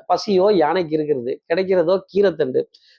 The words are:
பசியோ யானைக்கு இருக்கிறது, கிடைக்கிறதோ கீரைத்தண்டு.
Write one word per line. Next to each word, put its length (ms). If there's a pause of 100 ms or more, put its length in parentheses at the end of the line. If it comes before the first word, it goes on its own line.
பசியோ 480
யானைக்கு 400
இருக்கிறது, 500
கிடைக்கிறதோ 500 (120)
கீரைத்தண்டு. 540 (380)